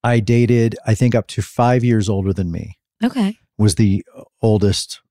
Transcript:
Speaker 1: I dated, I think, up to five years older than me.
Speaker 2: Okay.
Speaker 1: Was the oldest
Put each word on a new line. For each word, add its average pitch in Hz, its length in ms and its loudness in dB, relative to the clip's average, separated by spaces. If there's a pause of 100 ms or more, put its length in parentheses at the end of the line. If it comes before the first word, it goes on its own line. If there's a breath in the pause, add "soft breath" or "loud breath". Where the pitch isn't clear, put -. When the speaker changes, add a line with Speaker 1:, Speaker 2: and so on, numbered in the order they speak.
Speaker 1:
I 120 160 2
dated, 117 560 2 (100)
I 113 80 2
think, 120 220 2
up 110 140 0
to - 120 -8
five 123 420 0
years 110 240 0
older 98 240 -2
than 87 200 -4
me. 85 260 -12 (260)
Speaker 2:
Okay. 226 340 -4 (200)
Speaker 1:
Was 104 180 2
the 101 300 0 (380)
oldest 104 680 0